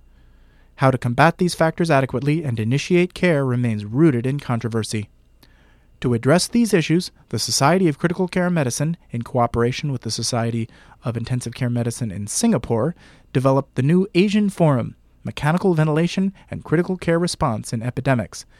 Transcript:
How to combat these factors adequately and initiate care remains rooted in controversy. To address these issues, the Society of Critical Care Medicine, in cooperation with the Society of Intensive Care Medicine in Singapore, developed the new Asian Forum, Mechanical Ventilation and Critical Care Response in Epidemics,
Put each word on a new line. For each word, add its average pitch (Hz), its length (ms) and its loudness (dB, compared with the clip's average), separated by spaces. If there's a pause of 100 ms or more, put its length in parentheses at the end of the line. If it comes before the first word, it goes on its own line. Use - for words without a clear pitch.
(760)
How 135 160 4
to 131 60 2
combat 135 420 2
these 180 160 0
factors 165 360 0
adequately 139 520 0
and 120 160 -4
initiate 143 540 0
care 156 320 2
remains 120 380 0
rooted 120 420 2
in 139 140 -2
controversy. 110 720 -4 (880)
To 123 140 0
address 131 340 2
these 233 260 0
issues, 170 380 0 (160)
the 113 120 -4
Society 165 500 2
of 143 100 -4
Critical 175 300 -2
Care 180 200 0
Medicine, 156 460 -2 (160)
in 117 120 -6
cooperation 123 680 -2
with 127 120 -6
the 113 80 -6
Society 117 580 -4 (340)
of 120 140 -4
Intensive 120 360 -4
Care 123 160 -2
Medicine 120 420 -4
in 101 160 -8
Singapore, 127 680 0 (380)
developed 135 420 0
the 127 60 -2
new 175 340 2
Asian 208 340 2
Forum, 131 460 0 (300)
Mechanical 170 480 0
Ventilation 160 580 0 (180)
and - 140 -10
Critical 175 320 0
Care 165 240 0
Response 131 540 -4
in 113 100 -4
Epidemics, 123 600 -2 (140)